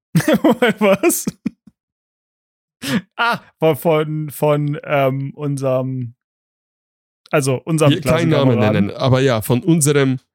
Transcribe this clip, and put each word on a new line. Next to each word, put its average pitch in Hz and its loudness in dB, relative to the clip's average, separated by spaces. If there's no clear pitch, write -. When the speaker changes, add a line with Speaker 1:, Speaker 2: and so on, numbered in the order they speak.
Speaker 1:
<laughs> - -
Speaker 2:
<laughs> 240 2
Was? 202 2
Ah, 233 -2
von, 160 2
von, 156 -2
von, 147 -2
ähm, 139 0
unserem, 131 -4
also 135 0
unserem 156 2
Speaker 1:
Wir 175 -4
keinen 165 0
Namen 139 2
Speaker 2:
Klassenkameraden. 107 2
Speaker 1:
nennen, - -10
aber 127 2
ja, 123 0
von 123 -2
unserem 143 2